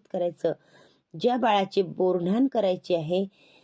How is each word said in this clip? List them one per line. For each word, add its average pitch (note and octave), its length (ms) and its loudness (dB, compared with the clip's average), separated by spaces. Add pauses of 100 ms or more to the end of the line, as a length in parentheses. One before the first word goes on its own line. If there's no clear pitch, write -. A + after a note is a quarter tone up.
(140)
करायचं. F3 380 -2 (680)
ज्या B3 180 0
बाळाचे G3+ 440 2
बोरन्हाण F#3 680 0
करायचे F#3 480 -2
आहे E3+ 300 0 (380)